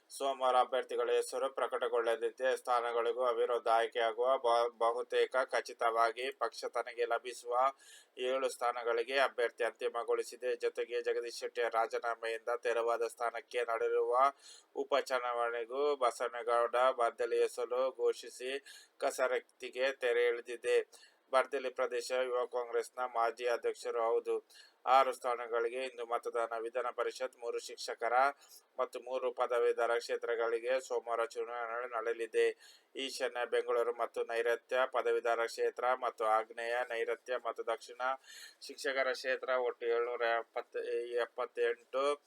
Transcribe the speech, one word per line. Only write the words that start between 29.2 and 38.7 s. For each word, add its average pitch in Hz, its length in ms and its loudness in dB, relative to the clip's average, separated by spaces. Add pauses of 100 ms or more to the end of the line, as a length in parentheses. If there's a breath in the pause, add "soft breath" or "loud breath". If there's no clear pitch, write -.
ಪದವೀಧರ 120 680 2
ಕ್ಷೇತ್ರಗಳಿಗೆ 117 840 0
ಸೋಮವಾರ 117 440 -2
ಚುನಾವಣೆ 117 640 -6
ನಡೆಯಲಿದೆ. 117 580 0 (500 loud breath)
ಈಶಾನ್ಯ 127 500 -4
ಬೆಂಗಳೂರು 120 460 0
ಮತ್ತು 117 320 -2
ನೈಋತ್ಯ 117 640 0
ಪದವೀಧರ 117 600 0
ಕ್ಷೇತ್ರ 117 380 -2 (100)
ಮತ್ತು 120 300 -2
ಆಗ್ನೇಯ, 117 600 2
ನೈಋತ್ಯ 117 520 -4
ಮತ್ತು 117 300 -6
ದಕ್ಷಿಣ 117 340 -6 (600 loud breath)
ಶಿಕ್ಷಕರ 135 520 -2